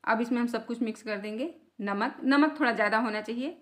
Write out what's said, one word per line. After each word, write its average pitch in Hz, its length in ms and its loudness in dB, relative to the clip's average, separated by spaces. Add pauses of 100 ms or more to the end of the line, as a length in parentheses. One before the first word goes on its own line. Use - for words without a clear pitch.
अब 226 180 2
इसमें 240 180 0
हम 240 80 0
सब 226 180 -4
कुछ 240 160 -6
मिक्स 220 220 -4
कर 214 160 -6
देंगे। 220 340 -6 (280)
नमक, 202 440 -2
नमक 294 340 4
थोड़ा 247 140 4
ज़्यादा 208 260 2
होना 214 220 0
चाहिए। 247 400 -6